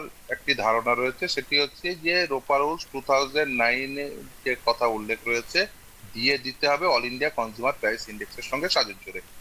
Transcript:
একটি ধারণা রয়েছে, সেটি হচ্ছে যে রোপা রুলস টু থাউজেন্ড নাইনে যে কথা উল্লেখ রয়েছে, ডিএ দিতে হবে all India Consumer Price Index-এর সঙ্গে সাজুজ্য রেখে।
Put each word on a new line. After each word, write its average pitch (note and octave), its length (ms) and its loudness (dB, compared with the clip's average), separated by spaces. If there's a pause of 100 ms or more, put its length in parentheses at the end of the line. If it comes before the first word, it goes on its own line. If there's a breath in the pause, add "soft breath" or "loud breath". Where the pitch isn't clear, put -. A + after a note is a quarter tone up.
(280)
একটি C3+ 260 0
ধারণা A#2 400 4
রয়েছে, B2+ 340 0
সেটি D3 320 0
হচ্ছে D#3+ 340 -2
যে E3+ 320 2
রোপা C#3 320 2
রুলস D#3 340 0
টু C3+ 140 -6
থাউজেন্ড C#3 500 2
নাইনে C3+ 540 0 (340)
যে B2+ 120 0 (100)
কথা A#2 200 4
উল্লেখ A2 400 0
রয়েছে, A#2 400 0 (480)
ডিএ C3 240 2
দিতে C3 300 -2
হবে D3 180 2
all C3+ 140 4
India B2+ 380 -2
Consumer A2+ 340 0 (100)
Price A2 280 0
Index-এর G#2+ 320 -10
সঙ্গে D3 260 -2
সাজুজ্য A2 380 -2
রেখে। F#2 340 -12